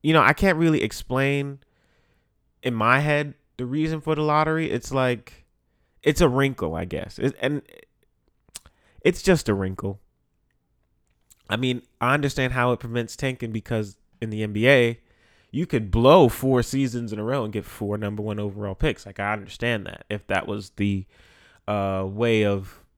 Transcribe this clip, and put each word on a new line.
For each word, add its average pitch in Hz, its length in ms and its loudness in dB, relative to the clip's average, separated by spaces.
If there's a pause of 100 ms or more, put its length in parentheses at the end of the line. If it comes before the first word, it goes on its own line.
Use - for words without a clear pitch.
You 151 100 2
know, 156 100 6
I 120 100 6
can't 180 260 2
really 160 240 4
explain 139 760 -2 (1040)
in 123 100 -2
my 113 240 4
head 147 360 -2 (240)
the 127 60 -6
reason 156 360 -2
for 156 160 -2
the 151 60 -2
lottery. 156 500 0
It's - 180 -6
like, 127 540 -2 (580)
it's 156 180 2
a 165 80 6
wrinkle, 123 480 0
I 85 80 -4
guess. - 340 -10
It, 135 220 -2
and 139 220 -2 (1400)
it's - 220 0
just 175 260 2
a 107 60 2
wrinkle. 95 440 -4 (1500)
I 107 60 -2
mean, 123 260 -2 (180)
I 127 140 2
understand 139 380 -2
how 123 180 0
it 117 80 0
prevents 117 380 -6
tanking, 127 340 -6
because 107 460 -6 (260)
in 110 80 -6
the 107 140 -4
N 104 80 -6
B 110 160 2
A, 120 320 4 (500)
you 156 160 -4
could 107 240 -4
blow 127 380 8
four 127 340 2
seasons 120 500 -2
in 107 60 -6
a 107 60 -4
row 127 180 -2
and 107 100 -6
get 101 120 -6
four 104 340 -6
number 104 240 -6
one 104 160 -6
overall 101 380 -8
picks. - 280 -2
Like, 98 140 -16
I 101 140 -2
understand 107 540 -6
that - 220 -16
if 104 200 -8
that 95 180 -2
was 101 300 -8
the, 101 300 0 (600)
uh, 98 400 -2
way 110 380 2
of 98 400 -2 (140)